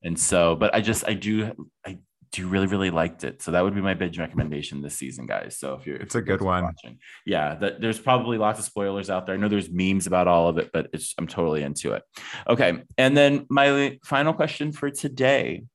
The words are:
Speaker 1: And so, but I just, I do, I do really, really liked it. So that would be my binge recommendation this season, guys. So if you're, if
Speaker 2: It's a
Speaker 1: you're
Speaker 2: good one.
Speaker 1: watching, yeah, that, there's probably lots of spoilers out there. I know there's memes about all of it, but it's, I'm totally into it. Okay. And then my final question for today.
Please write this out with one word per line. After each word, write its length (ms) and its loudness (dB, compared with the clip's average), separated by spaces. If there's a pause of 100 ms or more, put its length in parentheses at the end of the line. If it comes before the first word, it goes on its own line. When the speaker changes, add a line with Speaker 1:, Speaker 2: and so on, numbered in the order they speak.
Speaker 1:
And 160 -4
so, 380 4
but 180 2
I 60 4
just, 260 -2
I 60 -2
do, 560 -4 (160)
I 140 -14 (320)
do 160 -8
really, 200 2
really 220 0
liked 360 0
it. 160 -8
So 100 -6
that 100 4
would 140 0
be 60 -2
my 120 0
binge 240 -4
recommendation 640 -6
this 140 -10
season, 320 -12
guys. 320 -8
So 160 -8
if 100 -16
you're, 120 -10
if 60 -10
Speaker 2:
It's 120 -8
a 40 0
Speaker 1:
you're 60 -6 (120)
Speaker 2:
good 40 -2
one. 220 0
Speaker 1:
watching, 340 -10 (280)
yeah, 300 -2
that, 260 -4
there's 180 -2
probably 380 2
lots 200 2
of 60 -8
spoilers 460 -4
out 160 -2
there. 100 -4
I 20 -4
know 120 0
there's 200 0
memes 380 0
about 220 4
all 180 6
of 100 2
it, 140 -2
but 220 -2
it's, 240 -8
I'm 100 -4
totally 340 0
into 300 -4
it. 120 -4 (440)
Okay. 360 2 (140)
And 200 6
then 320 6
my 540 2
final 300 0
question 380 -2
for 180 -4
today. 840 0